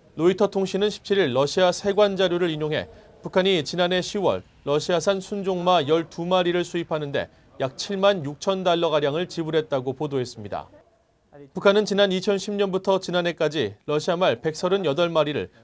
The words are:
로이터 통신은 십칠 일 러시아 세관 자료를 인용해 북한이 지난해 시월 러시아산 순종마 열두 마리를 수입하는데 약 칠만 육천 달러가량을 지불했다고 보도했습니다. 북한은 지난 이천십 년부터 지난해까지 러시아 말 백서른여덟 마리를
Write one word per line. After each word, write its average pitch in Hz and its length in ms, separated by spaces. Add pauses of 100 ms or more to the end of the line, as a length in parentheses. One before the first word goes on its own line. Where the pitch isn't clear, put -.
(160)
로이터 185 320
통신은 196 420
십칠 202 280
일 156 140
러시아 143 380
세관 196 460
자료를 175 340
인용해 151 380 (340)
북한이 185 400
지난해 175 400
시월 151 400 (220)
러시아산 165 560
순종마 185 680
열두 165 380
마리를 175 400
수입하는데 151 680 (300)
약 135 180
칠만 196 460
육천 185 400
달러가량을 165 640
지불했다고 156 640
보도했습니다. 120 800 (840)
북한은 202 300
지난 202 260
이천십 196 440
년부터 190 440
지난해까지 165 800 (100)
러시아 151 300
말 170 240
백서른여덟 175 680
마리를 147 420 (140)